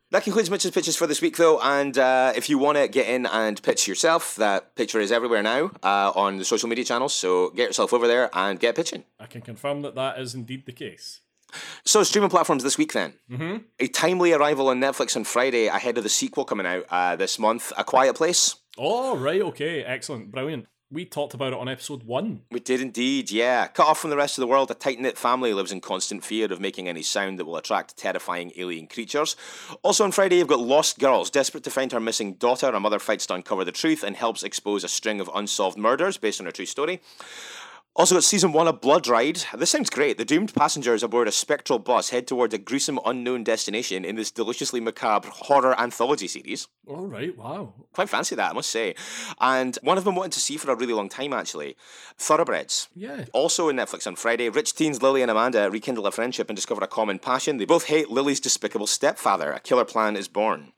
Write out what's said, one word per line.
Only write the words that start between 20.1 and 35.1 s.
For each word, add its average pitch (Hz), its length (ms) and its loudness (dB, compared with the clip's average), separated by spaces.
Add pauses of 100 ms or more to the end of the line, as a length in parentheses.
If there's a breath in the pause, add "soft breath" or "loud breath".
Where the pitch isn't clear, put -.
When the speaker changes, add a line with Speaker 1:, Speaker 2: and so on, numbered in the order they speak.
Speaker 2:
brilliant. 131 340 -6 (220)
We 160 160 -8
talked 147 300 -6
about 131 180 -4
it 120 60 -6
on 123 100 -6
episode 131 360 -10
one. 143 380 -4 (100)
Speaker 1:
We 120 80 -4
did 127 200 0
indeed, 123 520 -2
yeah. 117 340 2
Cut 156 220 4
off 156 100 4
from 160 120 -4
the 143 60 0
rest 143 220 0
of 135 40 0
the 123 40 -2
world, 135 240 4
a - 40 -4
tight-knit 131 440 -2
family 123 340 2
lives 98 200 -2
in 92 80 -8
constant 95 440 -6
fear 107 280 -2
of 90 80 -8
making 95 280 -6
any 82 140 -8
sound 95 380 -2
that 85 40 -4
will 82 120 -8
attract 90 400 -4
terrifying 87 600 -6
alien 87 300 -8
creatures. 143 480 -4 (480 loud breath)
Also 208 220 4
on 190 80 0
Friday, 190 260 4
you've 170 80 4
got 131 140 4
Lost 135 400 2
Girls. 123 280 4
Desperate 135 360 -2
to 147 60 -6
find 135 200 -2
her 123 80 -2
missing 110 360 -4
daughter, 127 340 2
a 113 100 0
mother 104 220 0
fights - 260 -2
to 95 80 -4
uncover 92 300 -4
the 87 80 -8
truth 156 320 0
and 101 100 -4
helps 113 300 -2
expose 101 400 -4
a 87 40 -6
string 107 320 -2